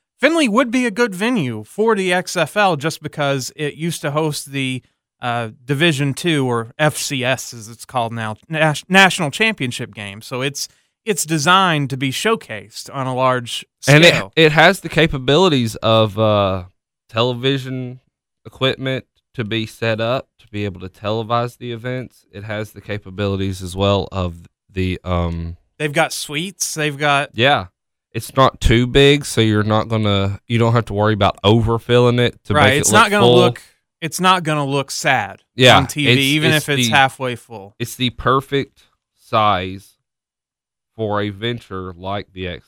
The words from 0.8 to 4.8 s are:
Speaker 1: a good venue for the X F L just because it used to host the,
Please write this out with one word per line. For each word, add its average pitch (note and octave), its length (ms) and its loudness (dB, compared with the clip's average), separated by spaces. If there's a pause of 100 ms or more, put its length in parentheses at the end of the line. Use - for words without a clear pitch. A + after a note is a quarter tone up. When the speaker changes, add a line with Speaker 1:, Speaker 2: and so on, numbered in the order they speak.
Speaker 1:
a A#3+ 60 -2
good A#3 240 -2
venue F3 480 -2
for A3 320 0
the F#3 160 0
X F3+ 240 -2
F E3+ 220 -2
L G3 180 4
just D3+ 260 -6
because C#3 540 -4
it D3 200 -6
used D#3+ 260 -6
to D3+ 100 -4
host D3 400 -4
the, C3 320 -4 (380)